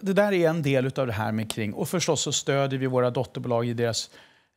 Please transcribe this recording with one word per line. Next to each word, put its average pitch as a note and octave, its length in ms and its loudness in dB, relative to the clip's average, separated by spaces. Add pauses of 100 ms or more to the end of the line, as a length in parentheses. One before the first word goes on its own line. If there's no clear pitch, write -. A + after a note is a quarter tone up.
det G3 100 0
där G3+ 200 4
är F3 160 4
en E3 140 0
del C3+ 240 2
utav C3+ 200 -2
det A#2+ 60 -2
här G#2+ 200 -2
med A2 200 -4
kring. G#2+ 220 -4
Och E3+ 140 -4
förstås E3+ 320 0
så D3 120 -2
stödjer C#3 480 0
vi C3 60 -2
våra B2+ 240 2
dotterbolag B2 560 -2
i A#2+ 80 -2
deras, A#2 360 -2 (460)